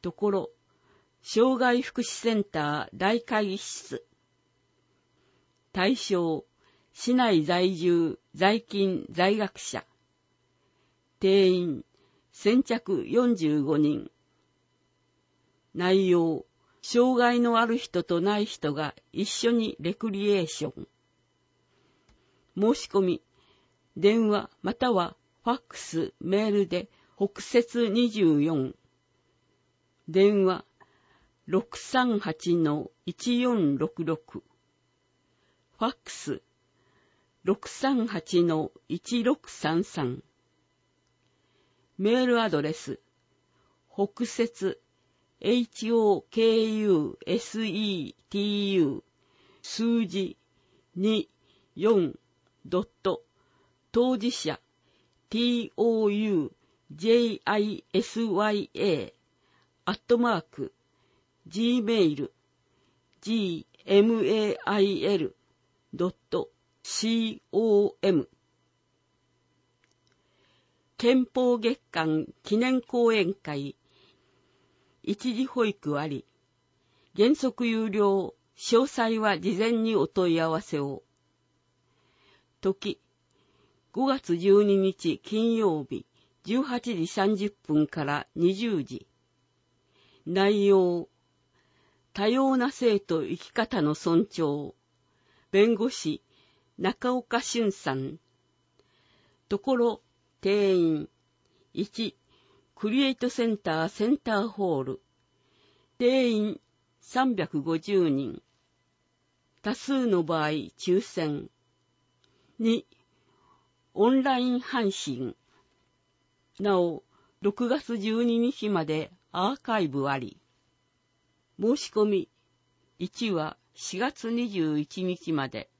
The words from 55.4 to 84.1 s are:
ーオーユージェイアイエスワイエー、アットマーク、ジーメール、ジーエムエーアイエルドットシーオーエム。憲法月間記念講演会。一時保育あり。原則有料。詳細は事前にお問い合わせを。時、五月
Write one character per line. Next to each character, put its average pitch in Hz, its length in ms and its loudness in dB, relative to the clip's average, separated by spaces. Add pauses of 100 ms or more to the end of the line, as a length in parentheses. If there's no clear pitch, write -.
ー - 100 -14
オ 220 320 2
ー 208 60 4
ユ 208 220 0 (100)
ー - 60 -10 (420)
ジ 165 160 -4
ェ 233 240 4
イ - 100 -10
ア 208 140 0
イ 208 340 -2
エ 185 100 2
ス - 200 -4
ワ 208 320 0
イ 202 200 -4
エ - 60 -12
ー、 156 340 -2 (720)
ア - 80 -4
ッ - 160 -6
ト 240 100 4
マ 233 200 2
ー 165 40 -4
ク、 - 320 -12 (760)
ジ 190 140 -6
ー 240 220 2
メ 220 160 0
ー 160 160 4
ル、 139 180 -8 (840)
ジ 196 480 -4 (180)
ー 196 120 4
エ 202 40 8
ム 226 240 4
エ 214 280 2
ー - 20 -2 (100)
ア 208 140 0
イ 196 240 2
エ 196 140 2
ル 156 180 -4 (580)
ド 180 160 -2
ッ - 60 -12 (140)
ト - 200 -4 (320)
シ 226 480 -2
ー - 120 -14 (100)
オ 208 380 4
ー - 120 -12
エ 196 100 2
ム。 151 180 2 (2750)
憲 247 340 4
法 247 260 2
月 226 220 -2 (120)
間 160 340 -2 (180)
記 208 140 0
念 254 240 2
講 233 320 2
演 196 200 0
会。 143 420 -8 (1300)
一 220 280 -4
時 254 100 -2
保 247 200 0
育 147 340 -4
あ 156 80 -6
り。 143 180 -8 (920)
原 240 200 4
則 247 320 -2
有 220 220 0
料。 196 440 0 (240)
詳 233 300 2
細 226 320 -2
は 208 200 0
事 180 160 -2
前 220 180 0
に 226 220 0
お 160 120 2
問 180 260 0
い 165 80 2
合 160 80 0
わ 160 120 -2
せ 156 180 -6
を。 139 240 -8 (1600)
時、 196 400 -4 (920)
五 262 140 0
月 262 300 -2